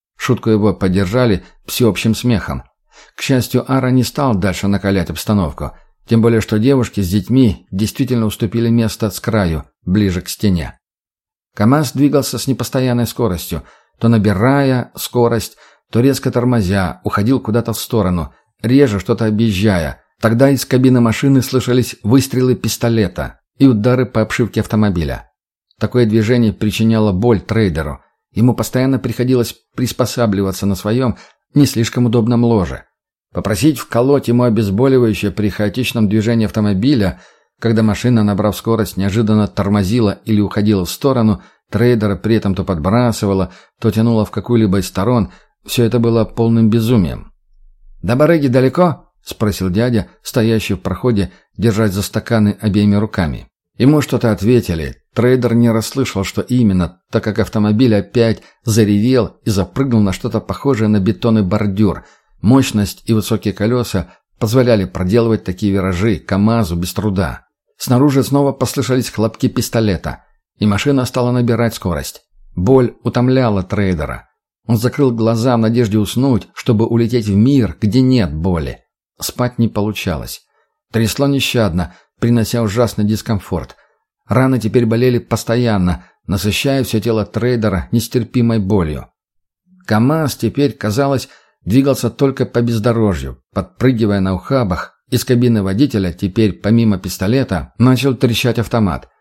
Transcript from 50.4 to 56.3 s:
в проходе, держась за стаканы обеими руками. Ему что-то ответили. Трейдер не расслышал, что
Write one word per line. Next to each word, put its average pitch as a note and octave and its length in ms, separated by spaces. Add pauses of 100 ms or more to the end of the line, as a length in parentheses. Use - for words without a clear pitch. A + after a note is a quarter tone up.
в F2+ 60
проходе, G2 520 (240)
держась G#2+ 360
за G2 100
стаканы G#2 580
обеими G#2 360
руками. E2+ 520 (300)
Ему C#3+ 240
что-то A#2+ 300
ответили. F2+ 680 (160)
Трейдер A#2+ 420
не A#2+ 140
расслышал, A2+ 540
что - 180